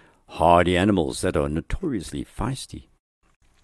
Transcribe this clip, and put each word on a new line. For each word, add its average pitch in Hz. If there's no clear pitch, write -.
hardy 87
animals 87
that 90
are 71
notoriously 80
feisty. -